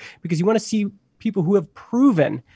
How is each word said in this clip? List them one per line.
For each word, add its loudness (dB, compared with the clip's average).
because -4
you 0
wanna 2
see -4
people -4
who 2
have -2
proven 0